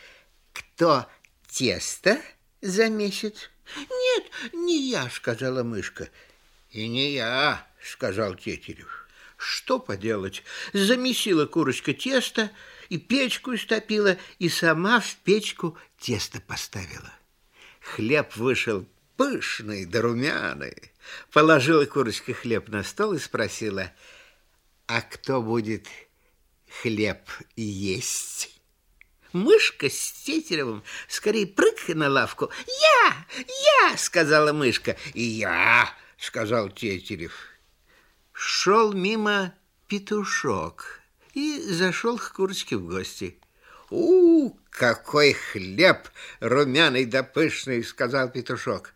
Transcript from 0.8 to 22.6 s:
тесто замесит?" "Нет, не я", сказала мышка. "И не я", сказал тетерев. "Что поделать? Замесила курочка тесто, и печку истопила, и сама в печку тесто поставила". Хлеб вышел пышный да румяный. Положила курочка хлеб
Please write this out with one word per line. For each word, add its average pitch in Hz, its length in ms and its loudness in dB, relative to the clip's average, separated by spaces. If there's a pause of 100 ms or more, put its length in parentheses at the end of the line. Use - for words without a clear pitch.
тесто 127 680 0 (440)
замесит?" 208 880 -2 (260)
"Нет, 508 540 -2 (220)
не 339 360 -2
я", 147 220 -2
сказала 127 540 -4
мышка. 110 440 -8 (640)
"И 107 160 -8
не 135 260 -2
я", 127 540 -2 (160)
сказал 98 540 -4
тетерев. - 720 -14 (280)
"Что - 420 -4
поделать? 98 640 -6 (280)
Замесила 214 760 2
курочка 143 460 0
тесто, 233 580 -2 (380)
и - 80 -4
печку 254 580 -2
истопила, 214 600 0 (220)
и 170 100 2
сама 180 520 2
в - 160 -6
печку 196 600 0 (220)
тесто 110 420 -6
поставила". - 720 -12 (720)
Хлеб 131 540 0
вышел 110 520 0 (280)
пышный 107 680 -2
да 90 160 -2
румяный. 113 920 -4 (400)
Положила 151 520 6
курочка 120 480 -2
хлеб 110 360 -4